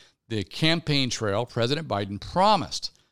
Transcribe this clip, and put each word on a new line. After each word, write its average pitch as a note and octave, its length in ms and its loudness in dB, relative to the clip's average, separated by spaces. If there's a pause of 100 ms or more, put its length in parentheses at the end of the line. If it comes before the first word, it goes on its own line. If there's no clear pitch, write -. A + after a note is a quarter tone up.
(300)
the G#2 140 -2
campaign D#3 640 0
trail, G#2+ 340 0
President C3 420 0
Biden G2+ 320 -2
promised, F#3+ 720 0 (220)